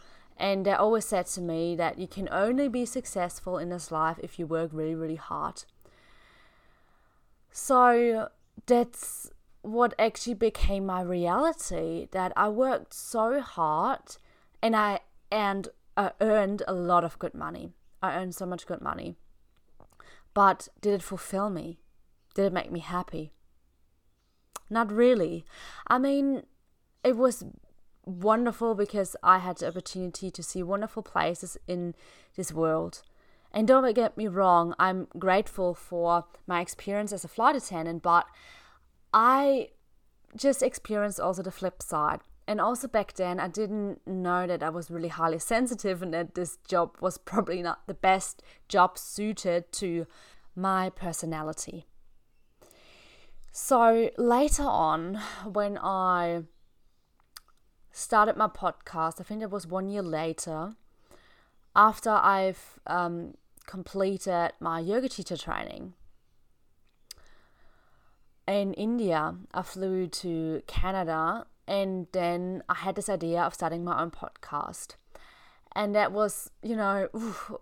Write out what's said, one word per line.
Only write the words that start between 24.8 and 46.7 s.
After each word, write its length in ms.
really. 540
I 100
mean, 460
it 120
was 280
wonderful 680
because 480
I 160
had 200
the 100
opportunity 640
to 120
see 200
wonderful 400
places 540
in 280
this 160
world. 500
And 140
don't 280
get 220
me 120
wrong, 500
I'm 300
grateful 560
for 500
my 140
experience 520
as 120
a 40
flight 280
attendant, 460
but 240
I 580
just 260
experienced 560
also 240
the 80
flip 320
side. 380
And 140
also 280
back 260
then, 240
I 100
didn't 580
know 400
that 160
I 80
was 200
really 180
highly 300
sensitive 640
and 120
that 200
this 240
job 320